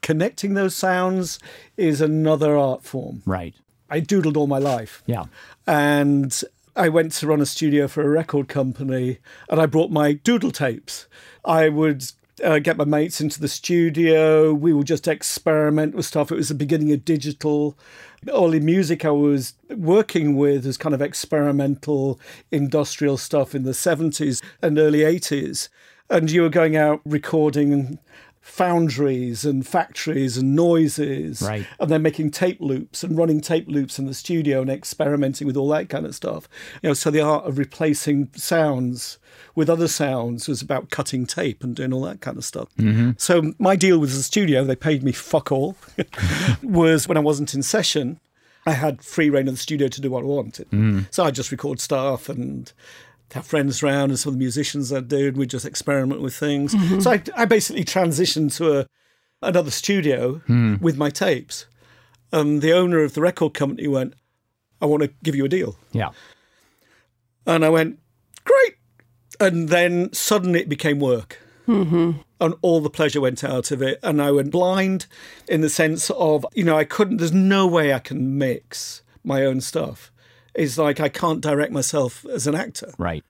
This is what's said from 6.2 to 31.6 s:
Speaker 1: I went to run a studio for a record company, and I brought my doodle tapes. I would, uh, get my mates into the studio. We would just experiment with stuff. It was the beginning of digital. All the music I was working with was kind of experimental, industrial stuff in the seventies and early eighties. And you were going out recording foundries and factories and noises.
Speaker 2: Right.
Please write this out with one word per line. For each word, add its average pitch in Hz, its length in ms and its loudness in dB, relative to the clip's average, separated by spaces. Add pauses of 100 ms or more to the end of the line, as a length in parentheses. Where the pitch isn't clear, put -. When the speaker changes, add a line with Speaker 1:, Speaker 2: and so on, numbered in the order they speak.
Speaker 1:
I 175 140 4
went 160 240 2
to - 160 -6
run 151 120 2
a 143 60 2
studio 143 400 0
for - 160 -4
a 143 60 2
record 147 400 0
company, 131 720 -4 (280)
and 156 120 2
I 160 60 4
brought 160 260 2
my 147 220 2
doodle 214 360 0
tapes. - 560 -6 (380)
I 160 240 4
would, 151 340 0 (400)
uh, 156 160 4
get 156 180 0
my 147 80 0
mates 151 360 0
into 147 200 -4
the 151 60 -4
studio. 160 1040 4
We 151 200 2
would 143 160 2
just 160 180 -2
experiment 156 880 0
with 185 120 -4
stuff. 151 260 -2
It 160 40 -4
was 139 120 -2
the 151 80 -4
beginning 151 360 0
of 143 120 0
digital. 147 720 -2 (540)
All 190 180 4
the 160 80 2
music 160 460 2
I 156 80 2
was 143 420 2 (160)
working 175 640 2
with 139 320 2
was 131 100 -4
kind 147 200 -2
of 127 60 -2
experimental, 143 1160 -2 (320)
industrial 143 680 0
stuff 139 360 -2
in 135 80 -4
the 131 120 -4
seventies 151 680 -2 (180)
and 151 200 2
early 151 240 6
eighties. 156 640 -2 (420)
And 160 200 2
you 170 120 4
were 165 80 4
going 160 260 4
out 151 300 2
recording 147 920 0 (440)
foundries 139 1040 0
and 135 200 -2
factories 143 680 -2
and 131 180 2
noises. 151 840 2
Speaker 2:
Right. 104 260 -6 (140)